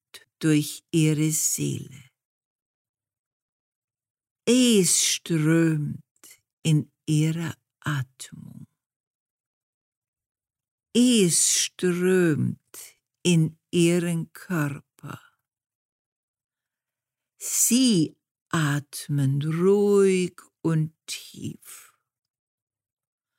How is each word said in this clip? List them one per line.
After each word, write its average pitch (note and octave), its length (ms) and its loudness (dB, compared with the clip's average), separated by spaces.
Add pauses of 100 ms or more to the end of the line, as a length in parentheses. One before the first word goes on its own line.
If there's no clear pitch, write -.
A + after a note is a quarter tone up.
(380)
durch D3+ 520 0
ihre D#3 400 2
Seele. - 800 -6 (2250)
Es A#3 580 4
strömt D#3 960 0 (600)
in D#3 280 2 (160)
ihrer D#3+ 480 -2 (260)
Atmung. - 840 -10 (2250)
Es A3+ 640 2
strömt F3 1000 0 (640)
in D#3+ 360 0 (120)
ihren E3+ 600 0
Körper. - 880 -8 (2250)
Sie A#3 720 0 (360)
atmen C#3+ 920 -2
ruhig F#3+ 1000 2 (200)
und D#3+ 300 -2 (140)
tief. - 880 -16 (1400)